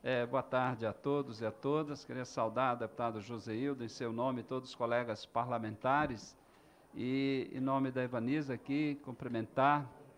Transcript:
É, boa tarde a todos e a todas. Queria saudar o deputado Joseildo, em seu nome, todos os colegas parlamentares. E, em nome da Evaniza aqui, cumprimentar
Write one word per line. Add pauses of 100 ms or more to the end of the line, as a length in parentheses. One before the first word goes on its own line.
É,
boa
tarde
a
todos
e
a
todas.
Queria
saudar
o
deputado
Joseildo,
em
seu
nome,
todos
os
colegas
parlamentares. (580)
E,
em
nome
da
Evaniza
aqui,
cumprimentar (280)